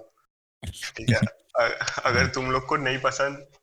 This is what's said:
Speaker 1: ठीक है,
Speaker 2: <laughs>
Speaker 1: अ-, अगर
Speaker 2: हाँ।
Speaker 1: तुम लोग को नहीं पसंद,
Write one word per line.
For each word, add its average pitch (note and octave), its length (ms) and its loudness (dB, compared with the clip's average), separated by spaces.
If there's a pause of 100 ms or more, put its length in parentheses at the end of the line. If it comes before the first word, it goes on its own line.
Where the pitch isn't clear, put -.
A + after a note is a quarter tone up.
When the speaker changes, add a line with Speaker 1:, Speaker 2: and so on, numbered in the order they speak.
(680)
Speaker 1:
ठीक - 400 -6
है, A2 60 4
Speaker 2:
<laughs> - 440 -2
Speaker 1:
अ-, - 460 0
अगर B2 160 4
Speaker 2:
हाँ। B2+ 100 2
Speaker 1:
तुम C3 140 -2
लोग C3 200 0
को D3+ 120 0
नहीं C3 200 0
पसंद, C#3 400 0 (260)